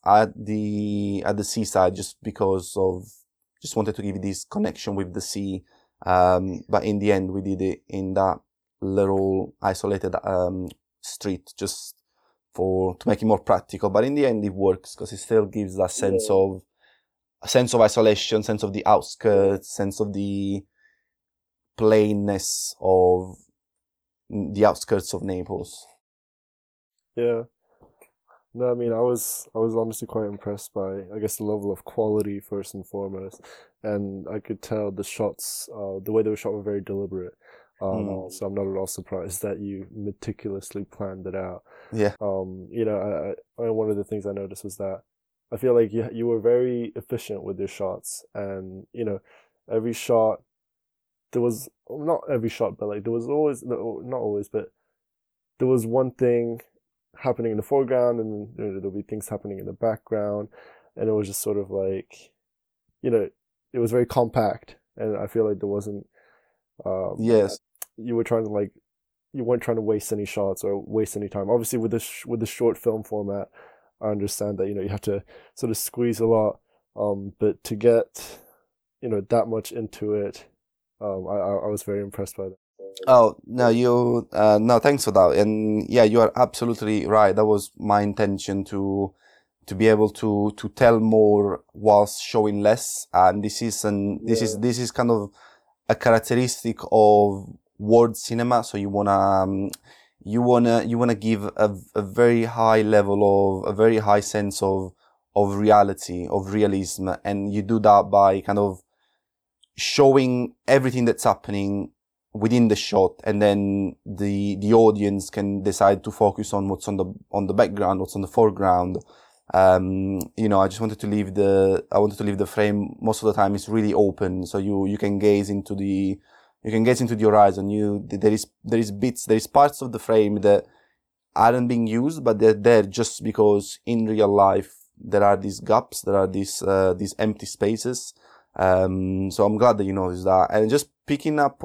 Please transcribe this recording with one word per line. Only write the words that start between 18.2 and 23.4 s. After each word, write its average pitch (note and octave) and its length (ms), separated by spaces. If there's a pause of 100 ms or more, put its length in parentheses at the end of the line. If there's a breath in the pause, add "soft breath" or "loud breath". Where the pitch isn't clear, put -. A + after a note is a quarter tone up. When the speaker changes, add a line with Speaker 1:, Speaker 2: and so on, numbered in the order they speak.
Speaker 1:
sense G#2+ 200
of G2+ 100
the G#2+ 120
outskirts, G2 880
sense G2 240
of G2+ 140
the G2 500 (1120)
plainness G#2 1040
of F#2 580 (920)